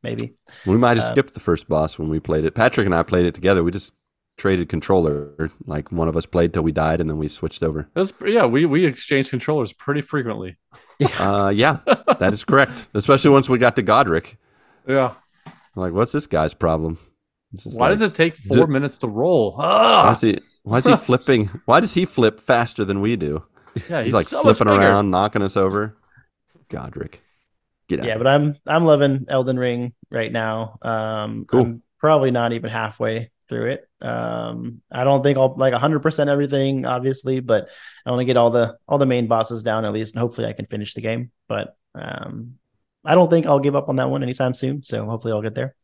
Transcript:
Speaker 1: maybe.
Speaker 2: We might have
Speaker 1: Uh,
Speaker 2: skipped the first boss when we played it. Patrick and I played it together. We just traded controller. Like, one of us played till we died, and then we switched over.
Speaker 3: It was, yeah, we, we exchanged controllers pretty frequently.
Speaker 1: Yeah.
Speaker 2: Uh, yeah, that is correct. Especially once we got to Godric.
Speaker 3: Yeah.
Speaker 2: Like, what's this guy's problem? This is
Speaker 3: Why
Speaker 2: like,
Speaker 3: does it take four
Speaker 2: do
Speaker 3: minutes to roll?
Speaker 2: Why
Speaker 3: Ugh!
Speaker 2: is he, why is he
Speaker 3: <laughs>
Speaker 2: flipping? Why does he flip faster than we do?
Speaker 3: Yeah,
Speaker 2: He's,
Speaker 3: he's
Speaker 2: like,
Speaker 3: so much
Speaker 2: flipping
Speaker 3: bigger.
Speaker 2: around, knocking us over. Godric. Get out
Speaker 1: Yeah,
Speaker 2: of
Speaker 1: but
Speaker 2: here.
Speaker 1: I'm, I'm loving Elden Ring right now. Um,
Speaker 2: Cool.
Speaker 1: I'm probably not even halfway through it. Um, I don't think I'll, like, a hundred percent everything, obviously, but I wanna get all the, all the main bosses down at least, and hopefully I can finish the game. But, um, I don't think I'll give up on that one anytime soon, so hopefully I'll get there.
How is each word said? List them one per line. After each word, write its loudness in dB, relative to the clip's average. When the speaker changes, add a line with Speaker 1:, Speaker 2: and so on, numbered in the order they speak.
Speaker 1:
maybe. -8
Speaker 2:
We 2
might 4
have 0
Speaker 1:
Uh, -2
Speaker 2:
skipped -2
the -16
first -2
boss -2
when -6
we -2
played -2
it. -4
Patrick 0
and 0
I 2
played 2
it -2
together. 2
We 0
just -10
traded 0
controller. 0
Like, -8
one 0
of -2
us -2
played 0
till -2
we 0
died, 0
and -2
then -6
we -4
switched -8
over. -4
Speaker 3:
It -2
was, -2
yeah, 2
we, 2
we 2
exchanged -2
controllers -4
pretty -6
frequently. -8
Speaker 1:
Yeah. 0
Speaker 2:
Uh, 2
yeah, 2
that 2
is -6
correct. 2
Especially 4
once 6
we 2
got 4
to 0
Godric. 2
Speaker 3:
Yeah. 0
Speaker 2:
Like, -4
what's 0
this -4
guy's 0
problem? -2
This -18
is -10
Speaker 3:
Why 2
Speaker 2:
like, 4
Speaker 3:
does -4
it 0
take 0
four 4
Speaker 2:
do -2
Speaker 3:
minutes -2
to -6
roll? 0
Speaker 2:
Why -6
Speaker 3:
Ugh! 4
Speaker 2:
is -2
he, 2
why 0
is 0
he 6
Speaker 3:
<laughs> -
Speaker 2:
flipping? 2
Why 6
does -2
he 2
flip 0
faster 0
than -2
we 0
do? -6
Speaker 3:
Yeah, -4
Speaker 2:
He's, -4
Speaker 3:
he's 0
Speaker 2:
like, 2
Speaker 3:
so -4
much 6
Speaker 2:
flipping 4
Speaker 3:
bigger. 6
Speaker 2:
around, 2
knocking 0
us -4
over. -2
Godric. -14
Get -2
out -6
Speaker 1:
Yeah, -2
Speaker 2:
of -4
Speaker 1:
but 2
Speaker 2:
here. 6
Speaker 1:
I'm, 2
I'm 2
loving 4
Elden 0
Ring -4
right -4
now. -6
Um, -6
Speaker 2:
Cool. 2
Speaker 1:
I'm -2
probably 2
not 0
even -8
halfway -6
through -6
it. -10
Um, -8
I -4
don't 2
think 2
I'll, 2
like, 2
a -2
hundred 0
percent 0
everything, -2
obviously, -4
but -2
I -6
wanna -2
get 2
all 6
the, 0
all 0
the 4
main 0
bosses -2
down -2
at -4
least, -6
and -6
hopefully -4
I -8
can -10
finish -10
the -12
game. -6
But, -8
um, -14
I 2
don't 6
think 4
I'll 4
give 0
up -2
on -2
that 0
one -4
anytime -2
soon, -6
so -8
hopefully -6
I'll -4
get -8
there. -8